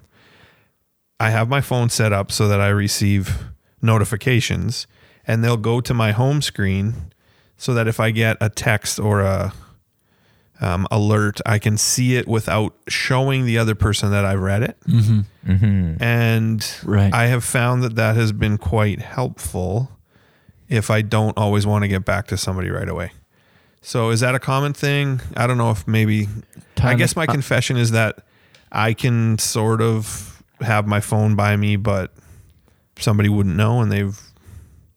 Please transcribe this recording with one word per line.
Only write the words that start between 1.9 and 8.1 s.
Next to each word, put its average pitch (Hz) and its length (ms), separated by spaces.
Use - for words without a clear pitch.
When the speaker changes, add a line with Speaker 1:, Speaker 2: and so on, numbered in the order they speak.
Speaker 1:
up 98 200
so 110 160
that 101 120
I 101 80
receive 101 760
notifications, 110 1040
and 113 160
they'll 117 140
go 113 240
to 123 140
my 110 180
home 135 300
screen 98 520
so - 180
that 113 140
if 110 120
I 113 100
get 110 300